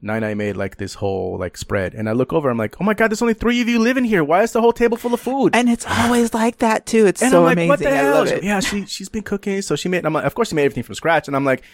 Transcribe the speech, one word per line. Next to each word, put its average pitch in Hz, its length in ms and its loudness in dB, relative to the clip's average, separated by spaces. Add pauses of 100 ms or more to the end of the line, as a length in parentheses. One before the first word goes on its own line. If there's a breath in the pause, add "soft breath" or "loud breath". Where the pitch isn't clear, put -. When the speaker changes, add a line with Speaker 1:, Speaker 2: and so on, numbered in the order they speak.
Speaker 1:
Nai 107 160 -4
Nai 107 140 -2
made, 104 240 -4
like, 98 200 -6
this 95 180 -10
whole, 92 420 -4
like, 90 200 -8
spread." 95 360 -4
And 110 160 -6
I 110 40 0
look 127 200 -2
over, 147 160 0
I'm 117 80 -2
like, 107 240 -6
"Oh - 20 -2
my 214 100 2
God, 220 180 0
there's 220 100 -4
only 233 120 2
three 240 280 0
of 226 80 -2
you 240 100 2
living 247 240 2
here. 208 200 2
Why 165 200 2
is 226 80 -2
the 226 100 0
whole 233 120 4
table 233 240 0
full 240 160 -4
of 233 60 -2
food?" 254 360 2
Speaker 2:
And 240 140 4
it's 233 180 0
always 233 460 2
like 226 240 0
that 220 280 0
too. 220 200 4
It's 180 160 2
Speaker 1:
And 254 100 2
Speaker 2:
so 170 80 6
Speaker 1:
I'm 175 60 6
like, - 80 4
Speaker 2:
amazing. 170 160 2
Speaker 1:
"What 196 100 2
the - 120 0
Speaker 2:
I 277 40 2
Speaker 1:
hell?" - 200 2
Speaker 2:
love - 120 2
Speaker 1:
She - 60 0
Speaker 2:
it. - 40 -2
Speaker 1:
goes, - 80 -6
"Yeah, 202 140 0
she, 196 260 -4
she's - 240 -12
been 214 140 -8
cooking." 196 380 -4
So 165 140 -2
she 180 140 -4
made, 180 160 -2
I'm 156 80 0
like, 147 120 -2
of 143 100 -2
course 226 140 0
she 170 60 -6
made 143 100 2
everything 127 180 -2
from 101 120 -12
scratch. 156 320 0
And 143 80 -4
I'm 139 100 0
like, 131 180 0 (100 soft breath)